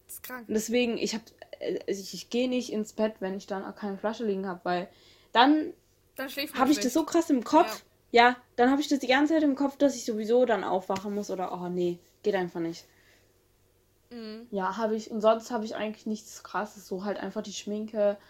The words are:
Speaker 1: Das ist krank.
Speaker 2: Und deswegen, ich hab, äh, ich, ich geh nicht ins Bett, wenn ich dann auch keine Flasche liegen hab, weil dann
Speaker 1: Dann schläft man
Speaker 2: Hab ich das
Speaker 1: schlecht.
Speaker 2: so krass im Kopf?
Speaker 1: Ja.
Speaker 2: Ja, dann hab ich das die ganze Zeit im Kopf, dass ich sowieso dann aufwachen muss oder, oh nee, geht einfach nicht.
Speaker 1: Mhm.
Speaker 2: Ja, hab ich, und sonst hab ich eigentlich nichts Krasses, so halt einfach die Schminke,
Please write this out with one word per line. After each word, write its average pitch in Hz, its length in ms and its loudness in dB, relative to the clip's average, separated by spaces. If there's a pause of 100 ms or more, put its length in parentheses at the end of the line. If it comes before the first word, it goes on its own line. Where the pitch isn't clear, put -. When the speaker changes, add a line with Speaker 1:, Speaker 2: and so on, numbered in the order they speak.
Speaker 1:
Das - 100 -18
ist - 80 -20
krank. 247 240 -14
Speaker 2:
Und 214 60 -2
deswegen, 226 440 0
ich - 160 -4
hab, 220 60 -8 (400)
äh, - 260 -4
ich, 196 260 -8
ich - 160 -12
geh 247 200 0
nicht 247 240 -2
ins 214 200 -4
Bett, 220 280 -2
wenn 190 160 -4
ich 202 100 -14
dann 196 180 -8
auch 208 120 -12
keine 196 200 -6
Flasche 214 300 -4
liegen 196 220 -2
hab, 180 160 -8
weil 180 240 -2 (440)
dann 302 400 6 (460)
Speaker 1:
Dann 269 100 -10
schläft 277 260 -8
man 262 100 2
Speaker 2:
Hab 254 60 6
ich 262 100 4
das 247 120 0
Speaker 1:
schlecht. - 20 0
Speaker 2:
so 311 100 2
krass 330 260 2
im 247 140 2
Kopf? 311 260 6
Speaker 1:
Ja. - 100 -10 (300)
Speaker 2:
Ja, 240 260 8 (200)
dann 247 140 6
hab 277 100 4
ich 294 80 -2
das 277 100 2
die 262 80 -8
ganze 294 280 4
Zeit 311 80 4
im 285 120 4
Kopf, 277 240 -2
dass 285 180 4
ich - 80 -10
sowieso 226 400 2
dann 214 200 2
aufwachen 190 500 -2
muss 202 160 -6
oder, 185 220 -4
oh 180 160 -6
nee, 175 300 -2 (240)
geht 202 120 0
einfach 180 260 -4
nicht. 165 260 -6 (1200)
Speaker 1:
Mhm. 226 400 -14
Speaker 2:
Ja, 190 260 -4
hab 220 160 0
ich, 220 180 -4
und 220 120 -6
sonst 220 280 4
hab 233 140 -4
ich 220 120 -8
eigentlich 214 300 -6
nichts - 360 -8
Krasses, 202 440 -8
so 190 180 -8
halt 202 140 -4
einfach 196 240 -8
die 208 120 -14
Schminke, 208 640 -2 (120)